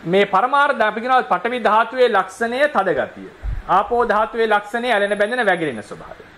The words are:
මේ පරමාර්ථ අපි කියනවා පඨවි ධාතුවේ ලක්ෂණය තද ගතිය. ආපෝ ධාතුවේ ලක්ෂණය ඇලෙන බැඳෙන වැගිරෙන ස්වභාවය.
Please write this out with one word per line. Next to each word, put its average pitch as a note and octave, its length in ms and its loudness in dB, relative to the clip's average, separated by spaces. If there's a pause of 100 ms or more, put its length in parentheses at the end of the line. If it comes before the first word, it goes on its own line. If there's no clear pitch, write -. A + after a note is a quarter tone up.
මේ F#3+ 240 2
පරමාර්ථ C4 560 2
අපි G#3+ 200 0
කියනවා B3+ 220 2
පඨවි A#3 400 -2
ධාතුවේ A#3 460 2
ලක්ෂණය A3+ 580 -2
තද F#3+ 280 0
ගතිය. G2 340 -6 (360)
ආපෝ G#3+ 420 2
ධාතුවේ A3 400 0
ලක්ෂණය A#3 440 -2
ඇලෙන G3+ 260 0
බැඳෙන A3 280 0
වැගිරෙන D#3+ 380 -2
ස්වභාවය. - 400 -18 (140)